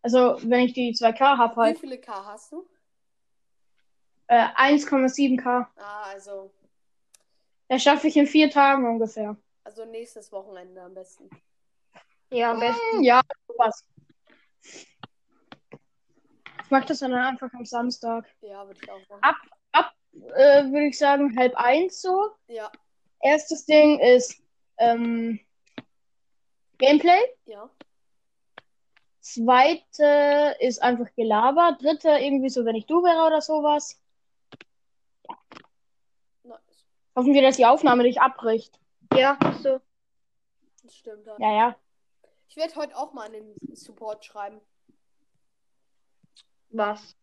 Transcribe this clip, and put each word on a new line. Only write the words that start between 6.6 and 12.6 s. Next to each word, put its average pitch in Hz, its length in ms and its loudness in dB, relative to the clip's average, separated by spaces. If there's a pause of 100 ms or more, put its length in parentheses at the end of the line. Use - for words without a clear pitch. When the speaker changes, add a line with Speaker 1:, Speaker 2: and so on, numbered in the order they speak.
Speaker 1:
Das 254 140 -2
schaffe 285 240 0
ich 311 100 0
in 285 120 4
vier 302 220 2
Tagen 277 380 2
ungefähr. 220 480 -8 (280)
Speaker 2:
Also 214 200 -20
nächstes 226 460 -20
Wochenende 185 520 -20
am 180 120 -20
besten. 185 340 -20 (1000)
Speaker 3:
Ja, 233 220 -2
am 233 80 -6